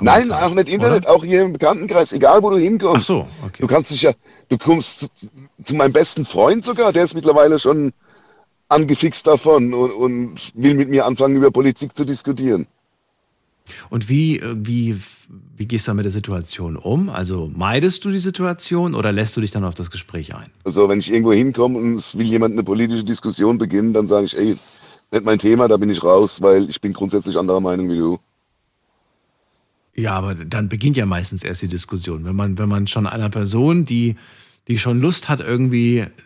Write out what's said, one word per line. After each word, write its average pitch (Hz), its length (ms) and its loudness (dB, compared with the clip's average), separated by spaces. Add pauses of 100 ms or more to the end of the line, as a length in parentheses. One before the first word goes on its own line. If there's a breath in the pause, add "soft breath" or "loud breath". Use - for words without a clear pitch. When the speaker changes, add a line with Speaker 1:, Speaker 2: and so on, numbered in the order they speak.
Speaker 1:
Nein, 151 220 6
Speaker 2:
Kommentaren, 175 280 -2
Speaker 1:
auch 180 40 -6
nicht 190 140 0
Internet, 208 360 2
Speaker 2:
oder? 165 100 6
Speaker 1:
auch 160 80 2
hier 185 200 2
im 180 100 -2
Bekanntenkreis, 165 600 0
egal 175 300 6
wo 208 60 0
du 196 80 2
hinkommst. 185 400 2
Speaker 2:
Ach - 60 0
so, 120 240 -2 (180)
okay. - 160 -14
Speaker 1:
Du 123 60 0
kannst 147 240 2
dich 143 100 0
ja, 139 100 4 (380 soft breath)
du 123 80 0
kommst - 420 0
zu, 143 80 -6 (560)
zu 135 120 -4
meinem 139 180 4
besten 156 320 2
Freund 151 400 2
sogar, 233 260 2
der 170 120 4
ist 156 100 0
mittlerweile 151 460 2
schon 143 340 0 (760 soft breath)
angefixt 151 560 2
davon 139 480 4
und, 123 180 0
und 120 640 -4
will 135 180 4
mit 139 160 0
mir 139 160 2
anfangen, 135 320 2
über 135 140 6
Politik 135 440 0
zu 147 100 -4
diskutieren. 127 600 -4 (1200 loud breath)
Speaker 2:
Und 110 200 -4
wie, 151 300 0
äh, 117 180 -8
wie, 113 420 -4 (560)
wie 107 100 -10
gehst 113 220 -6
du 110 60 -2
mit 101 120 -2
der 98 60 -4
Situation 90 640 -8
um? 151 340 -2
Also 90 440 -6
meidest 123 500 -2
du 202 80 -4
die 190 80 -2
Situation 175 760 -4
oder 110 160 -2
lässt 107 260 -4
du 113 40 0
dich 104 100 -4
dann 101 120 -4
auf 87 120 -6
das 87 160 -12
Gespräch 85 440 -14
ein? 85 160 -20 (140)
Speaker 1:
Also 98 240 2
wenn 101 100 0
ich 95 120 -6
irgendwo 113 200 2
hinkomme 123 460 2
und 117 180 -2
es - 220 -6
will 113 80 -2
jemand 113 280 0
eine 110 100 -2
politische 113 420 -2
Diskussion 110 520 0
beginnen, 104 360 0
dann 107 140 0
sage 101 180 2
ich, - 120 -6
ey, 104 200 0 (560 soft breath)
nicht 104 120 -2
mein 107 140 2
Thema, 117 280 4
da 107 80 4
bin 104 140 0
ich 85 160 -2
raus, 92 360 4
weil 98 280 4
ich - 100 -12
bin 101 140 -6
grundsätzlich 95 440 -4
anderer 92 220 0
Meinung 92 300 -2
wie 85 80 -2
du. 85 200 0 (1800)
Speaker 2:
Ja, 113 200 -4
aber 95 220 -4
dann 92 340 -6
beginnt 117 260 -2
ja 113 100 0
meistens 90 380 -4
erst 90 180 -8
die 98 60 -6
Diskussion. 85 560 -8
Wenn 92 140 -6
man, 98 200 -2
wenn 104 120 -2
man 101 180 -2
schon 104 180 -4
einer 107 240 -4
Person, 113 540 0
die, 117 320 -2 (540 soft breath)
die 113 100 -2
schon 123 220 0
Lust 170 260 -2
hat, 147 140 -4
irgendwie 120 640 0 (200)